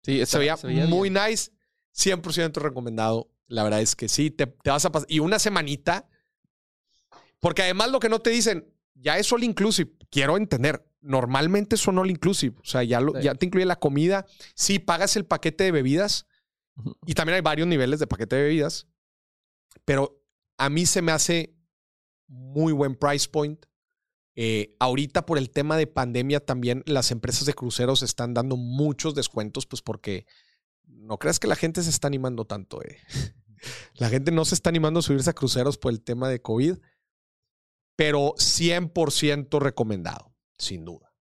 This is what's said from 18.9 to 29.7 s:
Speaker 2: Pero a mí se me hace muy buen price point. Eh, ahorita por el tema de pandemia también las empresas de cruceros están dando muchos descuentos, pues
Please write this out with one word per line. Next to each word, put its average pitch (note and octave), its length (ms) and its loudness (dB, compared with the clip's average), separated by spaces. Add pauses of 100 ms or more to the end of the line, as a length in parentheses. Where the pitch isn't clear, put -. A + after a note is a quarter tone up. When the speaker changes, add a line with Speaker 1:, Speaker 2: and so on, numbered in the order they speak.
Speaker 2:
Pero C#3 380 -2 (360)
a C3+ 120 2
mí D#3+ 160 2
se F#3 160 2
me E3 100 2
hace E3 420 0 (720)
muy C#3 440 -2
buen C#3 240 0
price C#3+ 320 0
point. D3+ 360 -4 (760)
Eh, A2 420 -2
ahorita C#3 440 0
por D#3+ 140 0
el C3 120 -2
tema D3+ 280 0
de D3+ 80 2
pandemia C3 580 -2
también B2+ 400 -2
las C#3 260 0
empresas A#2+ 360 -4
de C#3+ 80 0
cruceros B2 480 0
están A#2+ 320 -4
dando B2+ 240 0
muchos C#3+ 560 -2
descuentos, A#2 520 -4
pues - 140 -12